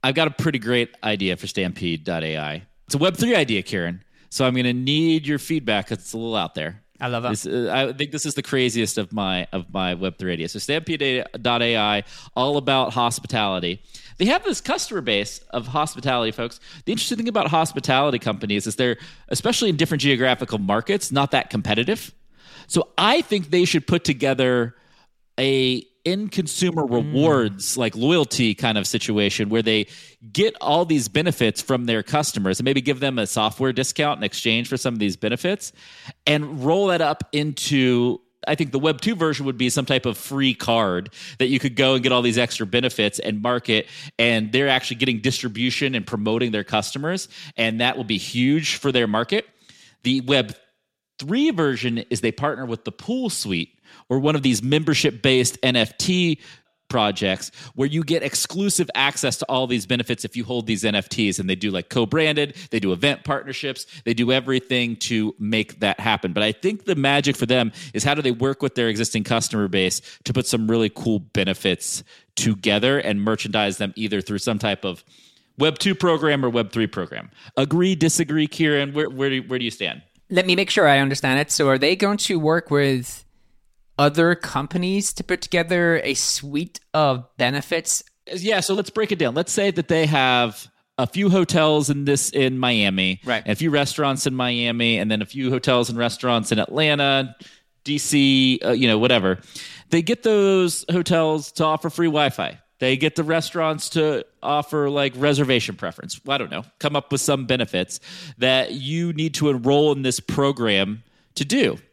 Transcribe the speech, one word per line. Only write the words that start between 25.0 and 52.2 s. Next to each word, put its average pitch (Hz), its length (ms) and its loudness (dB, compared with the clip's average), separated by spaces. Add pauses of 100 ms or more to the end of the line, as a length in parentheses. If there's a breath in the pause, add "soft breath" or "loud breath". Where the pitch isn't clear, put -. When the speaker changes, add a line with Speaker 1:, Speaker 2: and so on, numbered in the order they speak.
Speaker 1:
a 131 440 2 (220)
in 196 240 -4
consumer 165 540 -2
Speaker 2:
Mm. 120 100 -2
Speaker 1:
rewards, 120 840 2
like, 113 180 -2
loyalty 127 580 2
kind 113 240 0
of 95 80 -2
situation 104 640 0
where 113 140 2
they 110 240 2 (440 loud breath)
get 208 300 0
all 165 240 2
these 147 220 0
benefits 131 560 0
from 123 220 -2
their 113 180 0
customers 104 560 -2
and 123 60 -4
maybe 139 140 2
give 127 200 -2
them 135 180 -2
a 107 80 0
software 117 480 0
discount 139 460 -2
in 135 40 -4
exchange 117 440 -2
for 131 100 -4
some 123 160 -4
of 110 60 -6
these 101 160 0
benefits 123 580 -4 (540 loud breath)
and 147 360 0
roll 185 240 2
that 175 140 2
up - 300 -2
into, 131 880 2 (260)
I 156 60 0
think 147 180 -2
the 135 60 -2
Web 151 240 0
two 220 140 0
version 147 320 -2
would 123 100 -4
be 127 140 0
some 135 160 -2
type 131 180 2
of 113 100 0
free 135 380 -2
card 98 560 0 (300 loud breath)
that 131 80 2
you 131 100 2
could 120 180 -2
go 135 200 4
and 123 80 0
get 127 80 4
all 123 100 4
these 120 160 2
extra 117 300 -2
benefits 113 500 0
and 107 240 -4
market, 120 460 0 (320 loud breath)
and 113 320 2
they're 135 180 2
actually 127 280 0
getting 123 240 0
distribution 123 760 -2
and 101 100 -4
promoting 113 460 -2
their 104 120 -2
customers, 143 640 -4 (300 loud breath)
and 113 240 0
that 123 160 2
will 131 60 -6
be 107 160 -2
huge 139 560 0
for 139 160 -2
their 120 160 2
market. 120 400 -2 (560 soft breath)
The 131 180 0
Web 123 340 0 (600)
three 240 320 0
version 127 500 0 (120)
is 101 100 -2